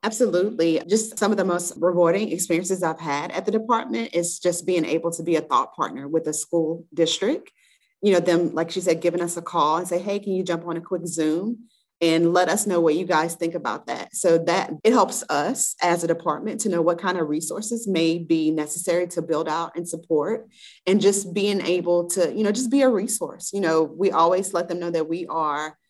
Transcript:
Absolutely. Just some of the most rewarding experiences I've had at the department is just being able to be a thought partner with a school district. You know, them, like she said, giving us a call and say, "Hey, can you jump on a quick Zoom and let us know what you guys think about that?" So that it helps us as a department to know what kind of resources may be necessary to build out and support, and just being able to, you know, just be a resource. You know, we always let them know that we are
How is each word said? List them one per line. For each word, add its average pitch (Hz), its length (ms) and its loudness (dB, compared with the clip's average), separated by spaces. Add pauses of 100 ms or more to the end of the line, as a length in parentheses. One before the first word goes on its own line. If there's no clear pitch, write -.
Absolutely. 190 840 2
Just 214 300 0
some 208 140 2
of 202 60 2
the 190 60 0
most 180 340 -2
rewarding 175 540 2
experiences 180 520 -2
I've 160 160 -2
had 156 320 -6
at 190 160 -4
the 202 40 0
department 226 640 0
is 170 240 0
just 175 300 0
being 175 180 2
able 165 240 0
to 165 140 -8
be 165 120 2
a 151 60 2
thought 131 320 0
partner 135 340 -4
with 156 200 -2
a 156 60 -4
school 165 600 -2
district. 180 580 0 (520)
You 202 100 6
know, 180 60 6
them, 170 340 2
like 165 160 -2
she 185 120 -6
said, 170 200 0
giving 175 200 0
us 170 140 -4
a 170 60 -8
call 156 360 0
and 180 100 -4
say, 180 100 -2
"Hey, 202 220 -2
can 202 140 -4
you 185 100 -2
jump 170 240 -4
on 170 100 -4
a 165 40 -6
quick 170 260 -6
Zoom 160 600 -2 (320)
and 170 340 4
let 180 140 4
us 208 180 0
know 180 140 2
what 160 120 4
you 175 120 0
guys 165 280 0
think 170 220 -4
about 135 320 -6
that?" - 280 -8
So 170 220 4
that 170 360 0 (100)
it 226 100 6
helps - 340 2
us 151 540 -2
as 170 220 2
a 165 40 -2
department 170 540 -2
to 214 80 -2
know 170 140 0
what 170 180 2
kind 185 160 -2
of 160 100 -2
resources 202 600 -6
may 165 320 0
be 160 320 0
necessary 165 560 -2
to 170 160 -6
build 160 260 -2
out 165 260 -4
and 170 140 -8
support, 165 580 -2 (380)
and 190 160 4
just 196 320 2
being 202 280 0
able 175 480 2
to, 175 220 0
you 214 120 -2
know, 208 80 2
just 240 180 -2
be 277 140 4
a 262 60 6
resource. 196 600 -2
You 196 100 -4
know, 160 200 4
we 160 300 0
always 180 420 2
let 175 160 -2
them 175 100 -4
know 170 120 -4
that 160 180 -2
we 170 160 -4
are 151 540 -4 (100)